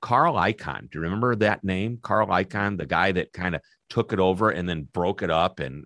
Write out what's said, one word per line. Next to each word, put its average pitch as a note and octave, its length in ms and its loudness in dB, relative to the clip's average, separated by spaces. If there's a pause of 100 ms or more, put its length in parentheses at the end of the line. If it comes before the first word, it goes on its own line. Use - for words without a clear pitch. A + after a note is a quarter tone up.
Carl C#3 340 2
Icahn, D#2+ 540 -2
do D2+ 100 -8
you - 20 -4
remember A2 360 0
that G#2 260 2
name? G2+ 380 -2
Carl G#2 260 2
Icahn, F#2+ 500 0
the D#2+ 80 -6
guy E2+ 260 2
that F2+ 220 -2
kinda F2 280 -4 (280)
took A2+ 240 -2
it G2 60 2
over F#2+ 320 4
and F2 180 -4
then D#2+ 240 -6
broke F2+ 280 -2
it F2 100 -2
up. E2 280 2
And, C#2 260 -8